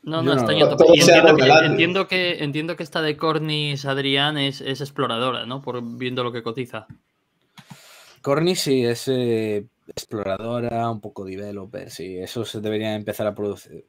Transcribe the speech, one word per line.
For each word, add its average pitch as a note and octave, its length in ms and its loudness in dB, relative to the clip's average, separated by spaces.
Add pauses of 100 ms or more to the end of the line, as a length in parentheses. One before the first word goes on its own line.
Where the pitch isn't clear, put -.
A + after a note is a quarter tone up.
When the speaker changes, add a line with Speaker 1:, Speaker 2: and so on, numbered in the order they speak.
Speaker 1:
No, D#3 200 -4
Speaker 2:
Yo C3+ 60 2
Speaker 1:
no, - 60 4
Speaker 2:
no. B2+ 60 2
Speaker 1:
estaño D#3 240 4
a - 40 4
tope. - 140 4
Speaker 3:
Todo D#3+ 120 10
Speaker 1:
Y C#3+ 60 4
Speaker 3:
sea E3+ 160 10
Speaker 1:
entiendo E3 140 8
Speaker 3:
por D3+ 80 6
Speaker 1:
que, C3+ 60 4
Speaker 3:
delante. D#3 200 8
Speaker 1:
entiendo F3+ 420 0
que, F3+ 360 -2
entiendo D3+ 320 -4
que F3 80 -10
esta D#3+ 180 -6
de D3+ 160 -2
Cornis, D3+ 680 -2
Adrián, C#3 520 0
es, C#3 240 -4
es C3+ 200 -6
exploradora, A#2+ 680 -4
¿no? C3+ 160 -10
Por B2 200 -8
viendo B2 400 -6
lo A#2+ 80 -4
que A#2 120 -10
cotiza. A#2 420 -10 (1400)
Speaker 2:
Cornis E3 400 0
sí C3 240 2
es, A#2+ 220 -2
eh, A2 580 -2 (220)
exploradora, A#2 1000 -6
un A2 120 -6
poco G#2 240 -14
developer, G2 640 -12
sí. F#2 280 -12
Esos G#2 320 -8
se A2+ 120 -10
deberían G#2+ 320 -4
empezar G#2+ 340 -6
a G#2 80 -4
producir. G2+ 540 -10